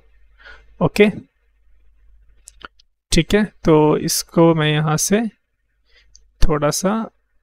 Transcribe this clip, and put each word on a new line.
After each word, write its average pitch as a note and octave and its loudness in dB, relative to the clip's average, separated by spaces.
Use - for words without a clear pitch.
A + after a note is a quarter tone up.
ओके, G3+ 0
ठीक - 0
है, G#3 2
तो D3+ 2
इसको - 0
मैं D3+ -2
यहाँ D3+ -2
से G3+ -2
थोड़ा D#3 2
सा G3+ -4